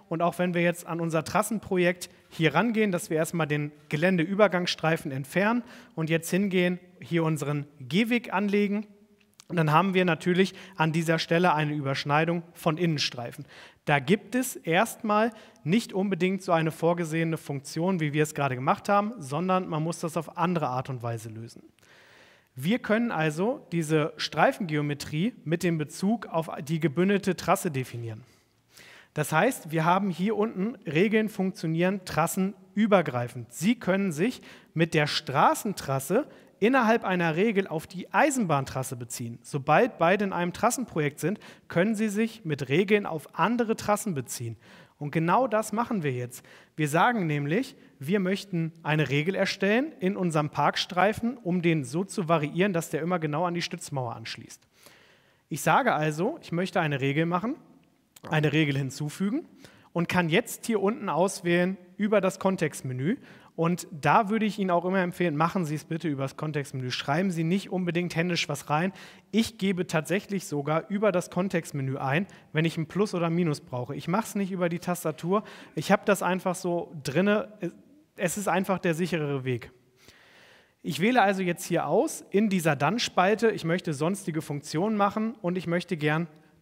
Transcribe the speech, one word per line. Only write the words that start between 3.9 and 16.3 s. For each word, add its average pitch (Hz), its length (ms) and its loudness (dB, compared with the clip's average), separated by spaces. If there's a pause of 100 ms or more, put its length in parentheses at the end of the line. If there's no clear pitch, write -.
entfernen 202 520 0 (320)
und 160 140 -2
jetzt 165 200 0
hingehen, 180 500 2 (200)
hier 165 240 0
unseren 147 420 -2 (140)
Gehweg 214 540 0
anlegen, 202 540 0 (640)
und 170 60 -4
dann 156 160 2
haben 180 220 4
wir 185 100 4
natürlich 180 500 2 (220)
an 160 160 2
dieser 160 280 2
Stelle 170 340 2
eine 151 200 0
Überschneidung 151 800 0
von 156 260 -2
Innenstreifen. 143 680 -2 (400)
Da 143 140 4
gibt 185 360 0
es 254 220 -2
erstmal 214 720 0 (320)
nicht 196 300 0
unbedingt 190 480 0